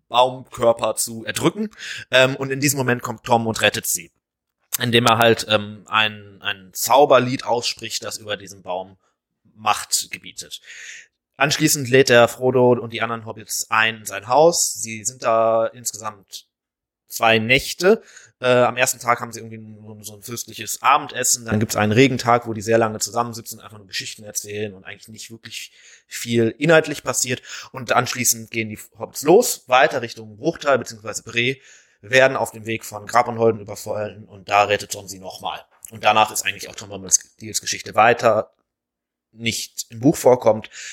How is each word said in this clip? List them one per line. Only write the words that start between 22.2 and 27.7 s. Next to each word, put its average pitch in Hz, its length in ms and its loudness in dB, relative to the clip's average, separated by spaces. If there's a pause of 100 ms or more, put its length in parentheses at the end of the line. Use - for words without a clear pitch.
wo 113 60 -6
die 107 80 -8
sehr 113 160 2
lange 110 220 0
zusammensitzen 117 600 -6
und - 60 -20
einfach 104 120 -20
nur 98 100 -20
Geschichten - 360 -12
erzählen 104 500 -8
und 95 100 -20
eigentlich 98 240 -20
nicht 110 240 -18
wirklich - 400 -16 (360)
viel 117 500 -2
inhaltlich 156 460 2
passiert. 127 380 -4 (300)